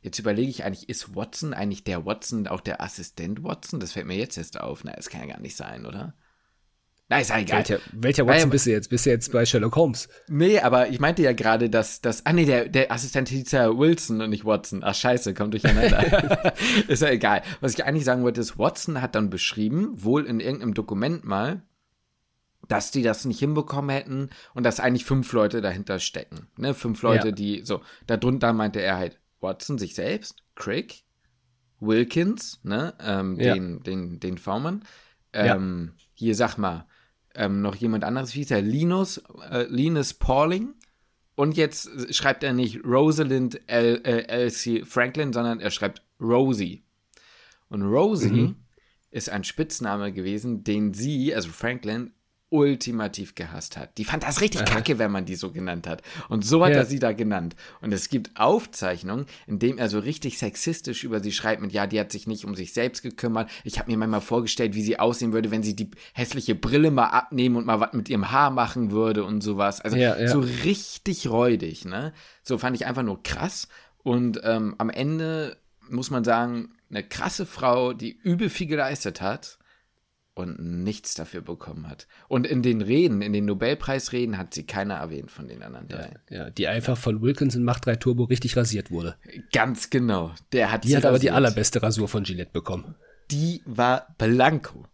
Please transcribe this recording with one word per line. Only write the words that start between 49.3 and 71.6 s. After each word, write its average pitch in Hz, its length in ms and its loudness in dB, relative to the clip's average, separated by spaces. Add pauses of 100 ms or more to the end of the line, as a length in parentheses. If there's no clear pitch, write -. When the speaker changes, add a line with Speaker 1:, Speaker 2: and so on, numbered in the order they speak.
Speaker 1:
Spitzname 101 720 -4
gewesen, 101 500 -4
den 104 320 0
sie, 131 400 -2
also 87 140 -4
Franklin, 117 600 -6 (380)
ultimativ 117 840 0
gehasst - 400 -12
hat. - 220 -14
Die 107 80 -6
fand 156 180 -4
das - 160 0
richtig 208 220 2
Speaker 2:
Aha. 104 140 2
Speaker 1:
kacke, 113 240 0
wenn 107 120 2
man 95 140 -4
die 90 100 -8
so 92 160 -8
genannt 87 340 -8
hat. 82 160 -8 (280)
Und 107 160 -2
so 160 180 6
hat 170 80 8
Speaker 2:
Ja. 143 60 6
Speaker 1:
er 131 80 4
sie 135 120 -4
da 120 140 2
genannt. 101 460 -2 (240)
Und 107 100 -4
es 95 160 -4
gibt - 320 -4
Aufzeichnungen, 107 840 0 (220)
in 104 120 -4
denen 120 200 0
er 113 100 0
so 104 100 -2
richtig 131 380 -6
sexistisch 131 680 -6
über 113 160 -4
sie 98 140 -4
schreibt 110 280 -2
mit, 98 120 -6
ja, 101 140 0
die 107 120 -2
hat 104 100 -2
sich - 160 -10
nicht 110 200 -8
um 101 100 -8
sich 90 160 -10
selbst 127 300 -4
gekümmert. 113 480 -4 (160)
Ich - 140 -6
hab 113 100 -6
mir 113 80 0
manchmal 110 240 0
vorgestellt, 113 540 -2
wie 107 60 -2
sie 107 160 0
aussehen 117 360 0
würde, 110 180 0
wenn 110 100 -2
sie 107 140 -2
die 104 160 -6 (220)
hässliche 120 420 -2
Brille 143 340 4
mal 127 180 4
abnehmen 123 500 2
und 117 80 -2
mal 110 160 2
was 113 100 0
mit 110 160 -4
ihrem 101 240 -2
Haar 139 180 4
machen 120 420 0
würde 107 340 2
und 104 160 -2
sowas. 101 400 0
Also 110 160 0
Speaker 2:
Ja, 120 200 4
ja. 117 120 2
Speaker 1:
so 139 100 4
richtig 139 920 -2
räudig, 113 540 2